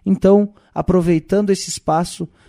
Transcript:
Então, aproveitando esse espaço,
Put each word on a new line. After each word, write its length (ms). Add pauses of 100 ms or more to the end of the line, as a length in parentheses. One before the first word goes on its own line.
Então, 480 (200)
aproveitando 760
esse 200
espaço, 580 (220)